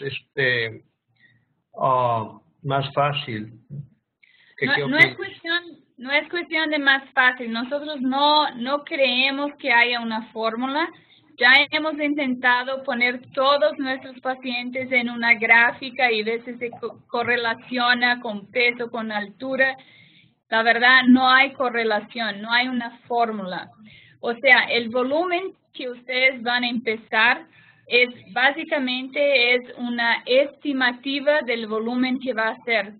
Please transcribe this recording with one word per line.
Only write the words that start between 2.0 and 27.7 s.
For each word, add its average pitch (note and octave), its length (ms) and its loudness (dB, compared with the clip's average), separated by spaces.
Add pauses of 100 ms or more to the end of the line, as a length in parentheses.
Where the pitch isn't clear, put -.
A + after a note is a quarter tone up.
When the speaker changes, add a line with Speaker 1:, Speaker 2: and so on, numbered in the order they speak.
Speaker 1:
más C#3 300 -2
fácil. C3+ 580 -2 (1040)
¿Qué, - 100 -2
Speaker 2:
No, C#4 80 0
Speaker 1:
qué - 60 0
Speaker 2:
no C4+ 160 -2
es E4 80 6
Speaker 1:
opinas? F#4 120 2
Speaker 2:
cuestión, F4 460 -6 (340)
no B3+ 140 -12
es D4+ 180 0
cuestión D#4+ 420 -4
de D4+ 80 0
más C4+ 240 2 (100)
fácil. B3+ 400 2
Nosotros C#4+ 480 -6
no, C#4+ 560 2
no C4+ 280 -4
creemos C4+ 760 0
que C4+ 120 -2
haya A#3+ 300 4
una A3+ 320 -6
fórmula. B3+ 560 -2 (500)
Ya B3 140 6 (180)
hemos D#4 300 -2
intentado C4 840 0
poner B3 380 -2 (120)
todos C#4+ 460 2
nuestros C4 420 -6
pacientes B3+ 720 -6
en A#3+ 200 0
una A#3 240 0
gráfica A#3 760 2
y A3 120 0
a - 20 -10
veces A#3 340 -6
se A#3+ 120 -8
co-, - 360 -12
correlaciona A#3+ 1120 -2
con G#3 300 -10
peso, A#3+ 400 -2
con A3 220 -8
altura. C4 640 -4 (720)
La A3+ 140 2
verdad, A#3+ 440 6
no B3+ 220 8
hay C4+ 240 6
correlación, A3 880 -2
no A3 100 -10
hay B3 180 2
una A#3+ 380 -6
fórmula. G#3+ 600 -2 (520)
O A#3 140 -4
sea, B3 260 4 (100)
el A#3 180 -2
volumen E4+ 640 -2 (220)
que B3+ 160 -10
ustedes B3+ 520 -2
van A#3+ 220 -2
a A#3+ 40 -2
empezar A3+ 800 0 (400)